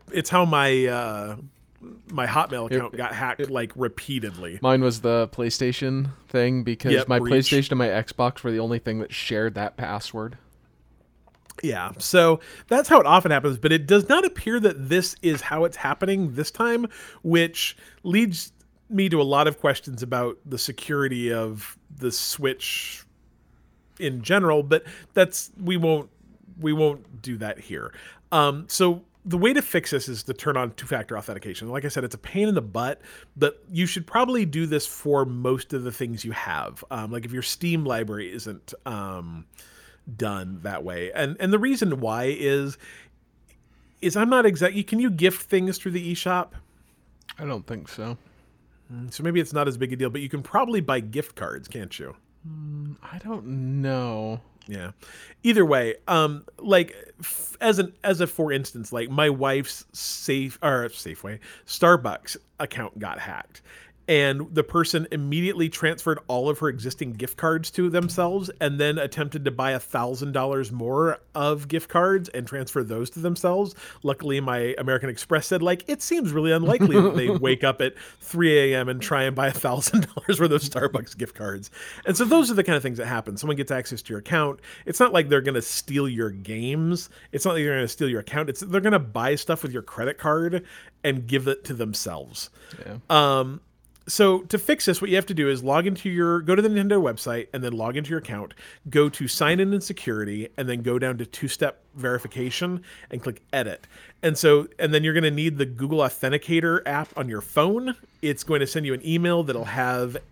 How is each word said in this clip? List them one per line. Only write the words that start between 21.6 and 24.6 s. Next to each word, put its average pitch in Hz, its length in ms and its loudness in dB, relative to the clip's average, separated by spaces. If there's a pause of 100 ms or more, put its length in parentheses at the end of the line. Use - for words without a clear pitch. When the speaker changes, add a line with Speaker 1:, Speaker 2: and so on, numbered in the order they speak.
Speaker 1:
the 127 140 -2
Switch - 920 -4 (960)
in 131 220 -6
general, 160 420 4